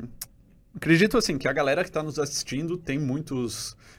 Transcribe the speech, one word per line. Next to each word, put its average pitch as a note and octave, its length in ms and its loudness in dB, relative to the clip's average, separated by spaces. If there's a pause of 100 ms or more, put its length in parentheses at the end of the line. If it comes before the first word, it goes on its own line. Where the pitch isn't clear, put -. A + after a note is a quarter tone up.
(720)
acredito F3+ 440 6
assim F3+ 180 2
que B2+ 100 -2
a C3+ 60 0
galera D3 320 2
que - 80 -14
tá D#3 100 -2
nos D3+ 160 -6
assistindo D#3 600 -4
tem C#3+ 200 -4
muitos C3 800 -4 (220)